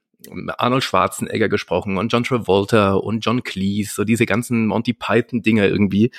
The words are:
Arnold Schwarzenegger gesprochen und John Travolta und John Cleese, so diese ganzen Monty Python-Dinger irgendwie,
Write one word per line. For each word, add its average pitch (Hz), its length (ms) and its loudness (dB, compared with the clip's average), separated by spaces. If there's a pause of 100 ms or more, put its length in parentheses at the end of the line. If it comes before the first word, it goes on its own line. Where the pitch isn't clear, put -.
(580)
Arnold 123 260 0
Schwarzenegger 101 640 0
gesprochen 98 500 -4
und 90 140 -2
John 120 140 0
Travolta 101 680 2
und 101 340 -2
John 120 160 -2
Cleese, 101 540 -4
so 104 80 -2
diese 113 220 2
ganzen 113 420 -2
Monty 107 240 -2
Python-Dinger 110 760 0
irgendwie, 98 540 2